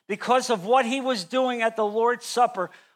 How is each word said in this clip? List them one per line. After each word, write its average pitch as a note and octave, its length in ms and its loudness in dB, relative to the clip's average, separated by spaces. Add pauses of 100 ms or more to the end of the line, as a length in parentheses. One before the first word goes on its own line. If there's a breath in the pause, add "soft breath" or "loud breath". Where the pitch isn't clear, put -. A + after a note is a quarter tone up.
because A#3+ 420 0
of G3+ 160 -2
what B3+ 200 4
he C4 160 -2
was B3 220 -2
doing B3 380 -2
at A3+ 140 0
the A3 100 0
Lord's A3+ 400 0
Supper, A#3 460 0 (240 soft breath)